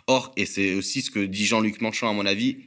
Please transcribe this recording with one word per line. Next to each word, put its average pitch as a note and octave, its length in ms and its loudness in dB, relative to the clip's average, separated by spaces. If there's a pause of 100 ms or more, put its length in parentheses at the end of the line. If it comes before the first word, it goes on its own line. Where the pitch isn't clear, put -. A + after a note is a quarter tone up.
Or, C3 300 2
et G2+ 100 -2
c'est G2 280 0
aussi G2 260 -2
ce B2+ 100 -4
que G#2 100 -2
dit G2+ 260 -2
Jean-Luc A2 340 2
Mélenchon, A2+ 260 -2
à G#2+ 60 2
mon G2+ 140 0
avis, A#2 400 0